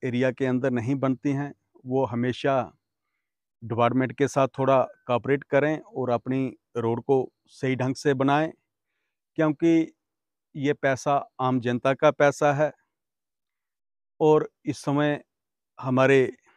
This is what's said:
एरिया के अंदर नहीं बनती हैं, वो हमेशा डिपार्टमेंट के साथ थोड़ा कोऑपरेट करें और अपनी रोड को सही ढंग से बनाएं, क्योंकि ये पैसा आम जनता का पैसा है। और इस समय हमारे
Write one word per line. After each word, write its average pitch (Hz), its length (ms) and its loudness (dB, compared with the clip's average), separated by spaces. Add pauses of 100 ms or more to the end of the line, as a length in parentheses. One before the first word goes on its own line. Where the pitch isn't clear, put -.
एरिया 127 280 0
के 131 140 -4
अंदर 127 260 0
नहीं 123 240 -2
बनती 131 360 -2
हैं, 143 220 -6 (320)
वो 131 200 -2
हमेशा 123 680 -2 (920)
डिपार्टमेंट 120 480 0
के 139 160 0
साथ 135 200 0 (120)
थोड़ा 135 220 4 (260)
कोऑपरेट 135 360 -2
करें 147 360 0
और 127 300 -8
अपनी 131 360 -2 (320)
रोड 117 260 -2
को 139 140 2 (300)
सही 131 280 -4
ढंग 127 200 -4
से 143 180 0
बनाएं, 139 380 0 (840)
क्योंकि 160 560 2 (640)
ये 143 180 -2
पैसा 139 420 -2 (260)
आम 127 180 0
जनता 123 340 -2
का 147 180 2
पैसा 147 420 2
है। 143 180 0 (1500)
और 156 300 4 (160)
इस 143 120 -6
समय 147 460 -2 (560)
हमारे 131 520 2 (240)